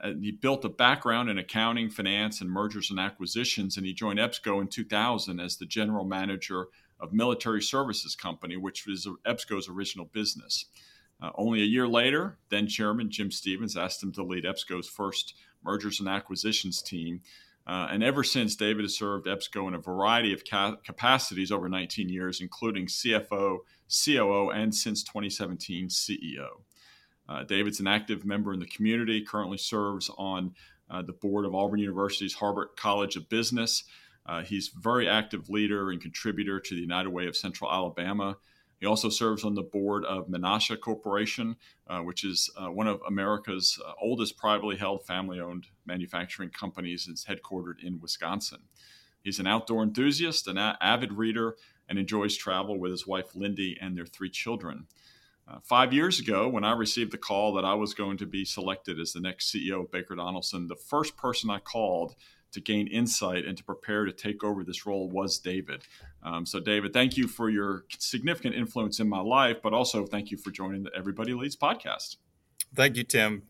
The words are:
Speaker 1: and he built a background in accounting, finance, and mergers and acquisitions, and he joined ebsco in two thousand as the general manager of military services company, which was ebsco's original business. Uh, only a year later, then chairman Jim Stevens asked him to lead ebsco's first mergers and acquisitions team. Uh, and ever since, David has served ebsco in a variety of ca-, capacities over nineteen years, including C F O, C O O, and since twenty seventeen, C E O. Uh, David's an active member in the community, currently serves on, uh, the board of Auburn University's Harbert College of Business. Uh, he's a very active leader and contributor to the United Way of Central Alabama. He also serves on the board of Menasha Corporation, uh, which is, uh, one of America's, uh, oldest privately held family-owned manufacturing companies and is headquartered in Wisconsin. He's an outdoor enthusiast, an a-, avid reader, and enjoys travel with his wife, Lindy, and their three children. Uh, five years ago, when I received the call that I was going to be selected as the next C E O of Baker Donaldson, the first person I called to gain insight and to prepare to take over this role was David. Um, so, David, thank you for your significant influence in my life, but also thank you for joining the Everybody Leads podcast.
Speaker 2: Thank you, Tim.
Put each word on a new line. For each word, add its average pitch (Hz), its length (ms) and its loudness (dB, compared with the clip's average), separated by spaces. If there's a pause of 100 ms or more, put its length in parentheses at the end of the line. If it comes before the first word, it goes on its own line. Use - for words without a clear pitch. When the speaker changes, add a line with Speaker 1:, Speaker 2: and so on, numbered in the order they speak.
Speaker 1:
and 92 240 -4
he 104 80 -2
built 135 320 2
a 110 40 0
background 123 600 4
in 98 80 0
accounting, 113 500 0
finance, 104 520 0
and 90 100 -4
mergers 104 400 0
and 95 80 -4
acquisitions, 98 800 -2
and 95 100 -2
he 95 60 -4
joined 104 260 0
ebsco 110 420 0
in 101 60 -2
two 107 180 -4
thousand 104 540 0
as 87 180 -6
the - 80 -10
general 107 400 0
manager 95 600 -2 (320)
of 82 140 -8
military 113 500 2
services 127 540 0
company, 87 400 -6
which 92 320 -6
was 98 180 -4 (180)
ebsco's 110 440 -2
original 92 380 -6
business. - 580 -2 (580)
Uh, 85 140 -6
only 110 260 4
a - 20 6
year 120 220 6
later, 131 520 4 (100)
then 104 180 2
chairman 107 420 0
Jim 101 220 -2
Stevens 95 460 -2
asked 92 260 -2
him 98 80 -4
to 95 140 -4
lead 90 180 -2
ebsco's 90 460 -4
first - 460 -4 (280)
mergers 104 380 -2
and 98 80 -2
acquisitions 98 760 -2
team. 85 380 -6 (480)
Uh, 90 220 -2
and 104 140 2
ever 135 180 4
since, 120 320 2
David 107 300 2
has 98 120 -2
served 101 300 -2
ebsco 98 400 -4
in 92 80 -4
a 87 60 -6
variety 101 520 4
of - 120 -4
ca-, 101 400 0
capacities 107 680 2
over 90 180 0
nineteen 92 400 -2
years, 92 320 -4
including 95 460 -4
C - 260 0
F 104 200 2
O, 98 320 0 (240)
C 143 320 4
O 104 100 6
O, 101 200 4
and 110 220 2
since 107 300 0
twenty 101 260 -4
seventeen, 90 600 -4
C - 240 0
E 69 240 -8
O. 67 240 -12 (680)
Uh, 69 140 -6
David's 101 380 2
an 98 80 2
active 104 360 2
member 101 300 0
in 92 60 -2
the 82 60 -6
community, 110 540 2
currently 101 380 -4
serves 101 580 -2
on, 92 380 -2 (340)
uh, 90 140 -6
the 90 100 -8
board 101 320 0
of 95 120 -2
Auburn 101 240 2
University's 98 560 0
Harbert 101 400 -2
College 101 400 2
of 82 120 -10
Business. 117 540 0 (420)
Uh, 82 180 -6
he's 101 260 -2
a - 100 -14
very 117 300 4
active 107 420 2
leader 101 400 2
and 90 100 -4
contributor 98 600 -4
to - 160 -8
the 85 40 -4
United 90 300 -2
Way 90 160 -2
of 87 100 -4
Central - 320 -4
Alabama. 92 680 -2 (420)
He - 60 -10
also 107 240 4
serves 107 340 2
on 104 120 0
the 101 80 -2
board 101 420 0
of 92 240 -4
Menasha 95 500 2
Corporation, 110 800 -2 (320)
uh, - 120 -4
which 87 240 -6
is, 92 340 0
uh, 92 120 -6
one 104 160 0
of 101 220 0
America's, 98 720 0
uh, 80 160 -10
oldest 113 380 0
privately 104 400 2
held 98 300 -4
family-owned 90 600 -6 (180)
manufacturing 90 640 -6
companies 87 560 -8
and 85 80 -12
is 80 100 -10
headquartered 90 580 -8
in 90 180 -6
Wisconsin. 85 580 -4 (640)
He's 98 180 -4
an 92 60 2
outdoor 113 360 4
enthusiast, 139 640 2
an 95 120 -4
a-, 104 240 2
avid 107 320 4
reader, 113 420 0 (320)
and 98 100 -2
enjoys 104 380 2
travel 98 420 0
with 90 120 -2
his 92 160 -6
wife, 92 280 -4
Lindy, 95 460 -2
and 92 160 -6
their 85 80 -6
three 92 240 -8
children. 95 600 -6 (600)
Uh, - 140 -14
five 123 320 6
years 175 260 6
ago, 104 260 2
when 120 180 0
I 110 80 6
received 113 420 0
the 92 40 -6
call 101 360 2
that 95 100 2
I 95 80 4
was 104 220 0
going 98 240 -2
to 101 80 -6
be 98 180 -4
selected 92 560 -4
as 85 140 -4
the 85 60 -8
next 92 300 -2
C 92 180 -2
E 95 40 0
O 95 120 -2
of - 60 -12
Baker 90 260 -6
Donaldson, 90 500 -4
the 85 100 -8
first 147 400 0
person 120 320 0
I 101 120 0
called 90 540 0 (380)
to - 80 -8
gain 104 260 2
insight 101 580 2
and 92 140 -4
to - 60 -18
prepare 104 400 -2
to 95 80 0
take 104 300 -4
over 104 220 0
this 87 220 -8
role 98 240 -2
was 95 280 0
David. 87 440 -4 (400)
Um, 85 240 -4
so, - 120 -4
David, 101 340 2
thank 127 240 6
you 123 120 2
for 113 220 0
your 101 340 0 (140)
significant 135 560 -2
influence 113 440 -2
in 110 100 4
my 98 120 0
life, 117 420 4
but 107 120 2
also 117 320 2
thank 104 240 -4
you 101 80 -6
for - 120 -8
joining 98 320 -6
the 98 140 -6
Everybody 98 380 -4
Leads 135 220 -4
podcast. - 600 0 (580)
Speaker 2:
Thank 131 220 6
you, 120 80 0
Tim. 107 460 4